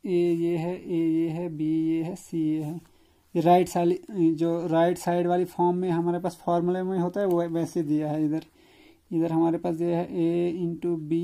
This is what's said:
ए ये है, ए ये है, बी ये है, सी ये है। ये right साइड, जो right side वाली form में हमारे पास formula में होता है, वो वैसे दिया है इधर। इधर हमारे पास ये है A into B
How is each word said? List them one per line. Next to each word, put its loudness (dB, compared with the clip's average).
ए 0
ये 0
है, -4
ए -4
ये 2
है, -4
बी -4
ये 0
है, -6
सी -8
ये 0
है। -6
ये 2
right 6
साइड, 0
जो 0
right 2
side 0
वाली 2
form 0
में -2
हमारे 0
पास -6
formula 0
में -4
होता -2
है, 0
वो 0
वैसे -2
दिया 0
है -2
इधर। -2
इधर 0
हमारे 2
पास -4
ये 0
है -2
A 0
into -4
B -2